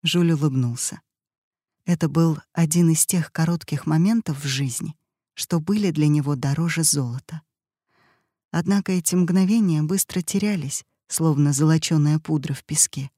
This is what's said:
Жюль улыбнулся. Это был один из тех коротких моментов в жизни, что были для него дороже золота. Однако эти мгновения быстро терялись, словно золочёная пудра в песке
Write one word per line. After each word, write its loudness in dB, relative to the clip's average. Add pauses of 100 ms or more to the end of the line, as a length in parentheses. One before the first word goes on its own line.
Жюль 2
улыбнулся. -2 (840)
Это 0
был 2 (140)
один 4
из 2
тех -2
коротких -2
моментов 0
в -8
жизни, -4 (380)
что -4
были 0
для 2
него 2
дороже -2
золота. -4 (1080)
Однако 0
эти -2
мгновения 2
быстро -2
терялись, -4 (240)
словно 2
золочёная 2
пудра -4
в -14
песке -2